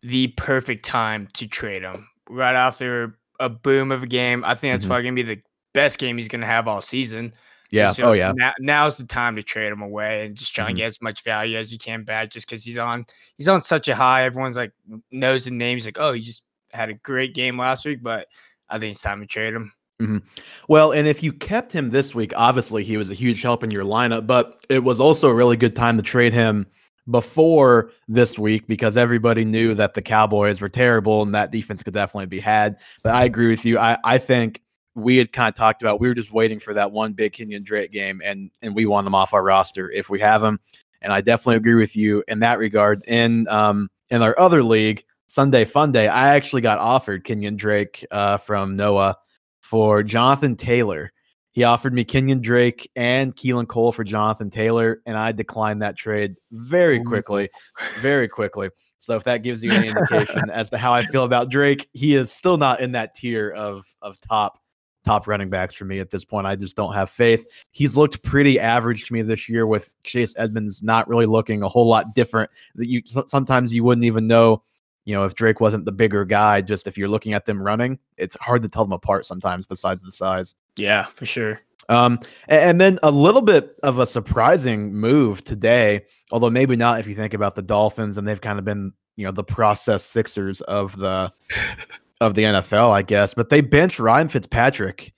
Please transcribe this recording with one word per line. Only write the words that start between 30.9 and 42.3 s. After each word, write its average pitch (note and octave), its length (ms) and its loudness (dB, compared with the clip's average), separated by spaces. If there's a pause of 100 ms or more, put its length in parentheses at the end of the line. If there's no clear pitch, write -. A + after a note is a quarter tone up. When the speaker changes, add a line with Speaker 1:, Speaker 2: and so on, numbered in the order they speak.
Speaker 2:
and G#2 140 -2
that G#2 160 -2
defense G#2+ 320 -8
could G2 100 -12
definitely G2 320 -6
be F#2 140 -12
had. G#2+ 400 0 (240)
But A2+ 100 0
I B2 120 4
agree A#2+ 220 2
with A2+ 180 0
you. A#2 120 2
I, A#2 260 2
I B2 140 4
think B2 440 0 (340)
we A#2+ 220 2
had A#2+ 140 2
kinda A#2 200 0
talked A2+ 300 0
about, G#2 180 0
we A#2+ 80 0
were B2 60 2
just A2 180 -6
waiting A2 280 0
for G#2+ 140 -12
that G2+ 180 0
one A2 220 -4
big G#2 200 -4
Kenyon G#2 300 -14
Drake G2+ 280 -6
game G2 320 -8
and, G2 280 -10 (100)
and G#2+ 140 -8
we A2 100 0
want G2+ 200 0
him G2 100 -2
off F#2+ 180 2
our G2 100 4
roster F#2+ 480 0
if F#2+ 180 -8
we G2 120 -4
have G#2+ 220 4
him. G#2+ 160 0 (420)
And G2+ 100 -6
I G2+ 100 0
definitely A#2 360 2
agree A#2 180 4
with A2 200 2
you G#2+ 320 0
in A2 120 -6